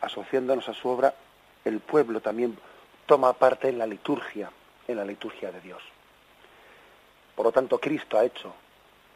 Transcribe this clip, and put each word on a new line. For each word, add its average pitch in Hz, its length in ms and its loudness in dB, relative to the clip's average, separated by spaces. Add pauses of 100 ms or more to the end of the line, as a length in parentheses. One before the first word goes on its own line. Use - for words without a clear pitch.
asociándonos 127 680 -2
a 110 60 -8
su - 120 -10
obra, 127 280 2 (500)
el 107 160 -2
pueblo 117 400 2
también 113 380 -2 (480)
toma 131 260 6
parte 131 380 2
en 123 80 -4
la 113 80 -2
liturgia, 104 640 -6 (360)
en 120 120 -4
la 101 80 -4
liturgia 101 440 -10
de 90 120 -16
Dios. 87 200 -18 (1500)
Por 107 120 0
lo 113 60 4
tanto, 131 260 2
Cristo - 400 -2
ha 113 60 6
hecho - 280 -4 (640)